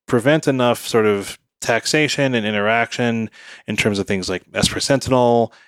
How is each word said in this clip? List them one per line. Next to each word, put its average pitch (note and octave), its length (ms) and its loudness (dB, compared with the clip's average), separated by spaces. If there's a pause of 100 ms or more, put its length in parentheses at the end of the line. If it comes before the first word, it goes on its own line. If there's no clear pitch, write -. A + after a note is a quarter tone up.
prevent C#3 400 2
enough B2 400 0
sort A2 180 2
of G2+ 320 0 (240)
taxation C#3 760 0
and G#2+ 120 -2
interaction A2+ 800 0 (380)
in A2+ 100 -4
terms G#2 220 0
of F#2+ 80 -2
things F#2+ 220 -4
like F#2 160 -6 (100)
Esper G2+ 240 -2
Sentinel B2 760 2 (160)